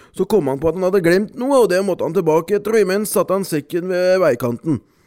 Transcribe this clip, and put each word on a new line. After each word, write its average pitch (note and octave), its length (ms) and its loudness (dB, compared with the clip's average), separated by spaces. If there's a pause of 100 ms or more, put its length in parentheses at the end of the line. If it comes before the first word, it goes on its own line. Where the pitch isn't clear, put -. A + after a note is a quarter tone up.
(120)
så - 160 -4
kom E3 220 0
han C#3 100 -4
på D#3+ 80 0
at E3 80 -4
han F#3 80 -2
hadde F#3+ 200 0
glemt F#3 340 2
noe, C4 240 2
og F3 80 2
det F#3 160 2
måtte E3 180 -2
han D#3+ 80 -4
tilbake E3+ 460 0
etter, G#3 160 -2
og G#3+ 100 4
imens G#3 300 -2
satte F3+ 180 0
han G3 140 -2
sekken E3+ 420 -4
ved F#3 320 2
veikanten. B2+ 600 0 (260)